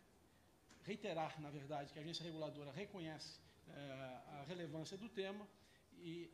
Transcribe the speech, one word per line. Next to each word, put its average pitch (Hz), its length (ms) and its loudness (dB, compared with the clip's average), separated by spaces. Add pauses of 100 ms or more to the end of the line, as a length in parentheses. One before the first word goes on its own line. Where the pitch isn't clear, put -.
(840)
reiterar, 165 580 4
na 147 80 -2
verdade, 143 440 2
que 160 60 -4
a - 20 0
agência 160 220 2
reguladora 147 480 2
reconhece, 165 680 -2 (300)
é, 135 520 -2 (180)
a 139 80 -2
relevância 165 500 0
do 220 100 -2
tema 196 400 2 (520)
e, 170 340 -2